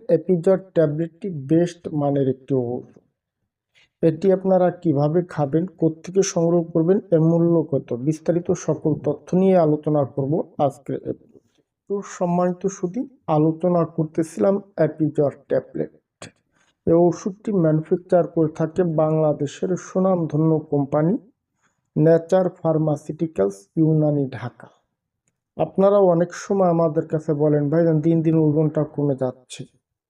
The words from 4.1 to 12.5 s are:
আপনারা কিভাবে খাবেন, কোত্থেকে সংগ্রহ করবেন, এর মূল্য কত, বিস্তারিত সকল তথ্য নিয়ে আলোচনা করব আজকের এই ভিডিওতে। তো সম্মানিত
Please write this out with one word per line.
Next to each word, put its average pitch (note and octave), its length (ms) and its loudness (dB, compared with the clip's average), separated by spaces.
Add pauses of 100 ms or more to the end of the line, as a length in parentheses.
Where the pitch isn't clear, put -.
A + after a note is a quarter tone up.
আপনারা F#3 400 2
কিভাবে D#3 520 0
খাবেন, D#3 420 -2
কোত্থেকে F3 580 -2
সংগ্রহ E3+ 400 0
করবেন, E3+ 360 0 (120)
এর D#3+ 100 4
মূল্য E3+ 500 2
কত, C3+ 220 -4
বিস্তারিত D#3 580 -2
সকল D#3 440 -2
তথ্য D3+ 420 -2
নিয়ে F#3 200 4
আলোচনা D3+ 480 2
করব C#3 520 -4
আজকের C3+ 380 -4
এই C3 180 -8
ভিডিওতে। - 480 -20 (280)
তো G3 160 -6
সম্মানিত F3+ 600 -2